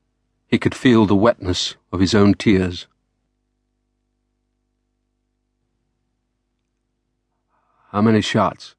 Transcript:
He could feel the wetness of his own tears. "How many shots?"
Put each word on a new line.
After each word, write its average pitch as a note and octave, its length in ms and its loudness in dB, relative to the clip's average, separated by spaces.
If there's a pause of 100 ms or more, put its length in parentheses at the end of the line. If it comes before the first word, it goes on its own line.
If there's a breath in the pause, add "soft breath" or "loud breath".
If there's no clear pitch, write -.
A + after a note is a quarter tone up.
(480)
He A2 100 0
could - 160 -4
feel A2+ 320 2
the G2+ 80 2
wetness F#2+ 600 -2 (160)
of F#2 80 -4
his F#2+ 140 0
own G2+ 200 4
tears. F#2 540 -4 (4000)
"How G2+ 120 -4
many A2 180 2
shots?" - 580 -4